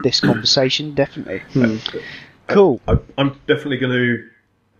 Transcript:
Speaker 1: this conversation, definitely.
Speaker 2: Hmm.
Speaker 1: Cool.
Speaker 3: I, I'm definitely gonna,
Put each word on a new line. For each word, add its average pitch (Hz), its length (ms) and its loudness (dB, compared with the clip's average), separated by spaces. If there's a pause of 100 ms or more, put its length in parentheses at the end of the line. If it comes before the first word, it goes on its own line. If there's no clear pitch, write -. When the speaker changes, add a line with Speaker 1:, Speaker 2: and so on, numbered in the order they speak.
Speaker 1:
this - 180 0
conversation, 131 760 0
definitely. 139 460 -4 (120)
Speaker 2:
Hmm. 117 240 2 (680)
Speaker 1:
Cool. 190 420 4
Speaker 3:
I, 120 80 4 (220)
I'm 139 280 0
definitely 139 300 0
gonna, 123 400 0 (640)